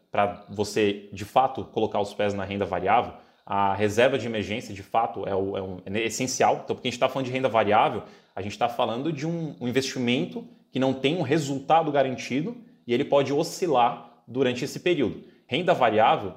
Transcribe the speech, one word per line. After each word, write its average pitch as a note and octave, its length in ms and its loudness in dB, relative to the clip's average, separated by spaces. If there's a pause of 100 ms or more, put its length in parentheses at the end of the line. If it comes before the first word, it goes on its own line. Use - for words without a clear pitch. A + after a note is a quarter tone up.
(100)
pra G#2 380 0
você, G#2 640 0
de G2+ 140 -8
fato, C3 380 2
colocar G#2+ 360 -2
os G2 140 -4
pés G#2 180 0
na G2 120 -4
renda G2 200 -2
variável, F#2 480 2 (320)
a G2 300 0
reserva G#2+ 440 4
de A2+ 80 -4
emergência, A2 480 -6
de G2 80 -12
fato, A2+ 440 -2
é G2 80 -2
o, G2 220 -2
é G2 60 -4
um, F#2+ 220 -10
é G#2+ 220 -2
essencial. A2 580 0
Então, A2 100 -6
porque - 140 -6
a - 20 0
gente A#2 80 -10
tá C3 100 2
falando C3+ 180 -4
de A#2+ 60 -6
renda C3 160 0
variável, A2 540 2 (320)
a G2 80 -8
gente G2+ 160 -8
tá A#2+ 100 0
falando B2 440 -2
de C#3 140 -6
um, E3 340 -6
um B2 80 -4
investimento C3 760 -2 (260)
que - 80 -4
não C3 140 2
tem C3+ 240 0
um F3+ 60 -2
resultado D3 720 2
garantido C3+ 640 0 (300)
e A#2+ 60 0
ele B2 120 2
pode C#3 280 2
oscilar C#3+ 920 0
durante B2 380 0
esse - 160 -8
período. C#3+ 440 0 (220)
Renda F3 260 0
variável A2 640 4